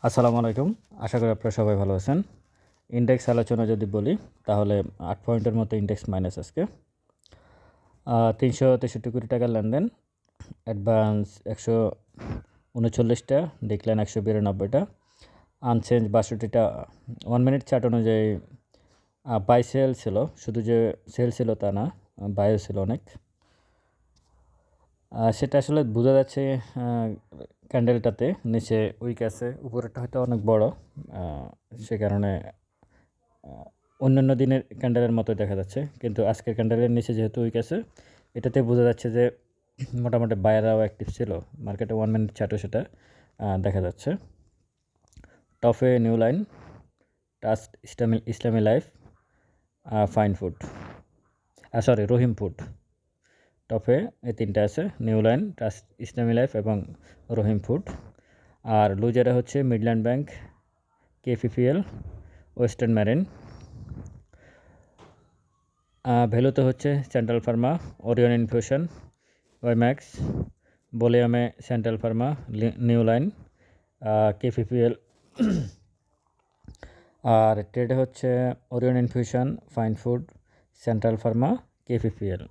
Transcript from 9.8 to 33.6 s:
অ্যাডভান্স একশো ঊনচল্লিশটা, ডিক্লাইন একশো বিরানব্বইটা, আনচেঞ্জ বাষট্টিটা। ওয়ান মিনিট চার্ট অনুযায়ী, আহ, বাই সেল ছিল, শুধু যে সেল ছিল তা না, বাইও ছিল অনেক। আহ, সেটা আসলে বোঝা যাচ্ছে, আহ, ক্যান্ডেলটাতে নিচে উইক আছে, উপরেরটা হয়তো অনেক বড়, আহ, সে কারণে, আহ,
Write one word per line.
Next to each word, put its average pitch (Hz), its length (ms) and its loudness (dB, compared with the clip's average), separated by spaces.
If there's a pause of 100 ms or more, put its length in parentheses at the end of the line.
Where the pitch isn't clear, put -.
অ্যাডভান্স 107 840 0
একশো 113 460 0 (840)
ঊনচল্লিশটা, 120 760 0 (160)
ডিক্লাইন 107 340 0
একশো 107 220 -2
বিরানব্বইটা, 104 640 0 (760)
আনচেঞ্জ 117 480 2
বাষট্টিটা। 110 760 0 (400)
ওয়ান 123 180 2
মিনিট 131 200 2
চার্ট 127 220 0
অনুযায়ী, 110 540 2 (840)
আহ, 117 160 -2
বাই 120 240 4
সেল 131 300 0
ছিল, 110 320 -2 (120)
শুধু 113 240 -6
যে 113 320 2 (140)
সেল 123 240 -2
ছিল 113 240 -2
তা 104 160 -4
না, 110 200 -4 (280)
বাইও 101 380 0
ছিল 101 200 -6
অনেক। 98 240 -4 (2000)
আহ, 117 200 2
সেটা 139 260 0
আসলে 147 260 2
বোঝা 120 300 2
যাচ্ছে, 135 400 2
আহ, 120 640 -4 (540)
ক্যান্ডেলটাতে 120 640 0 (120)
নিচে 110 560 0
উইক 120 200 -6
আছে, 120 400 -6
উপরেরটা 120 400 -8
হয়তো 127 200 -4
অনেক 120 240 -2
বড়, 110 200 4
আহ, - 1120 -10
সে 113 200 -6
কারণে, 101 440 0 (1000)
আহ, 69 200 -18 (360)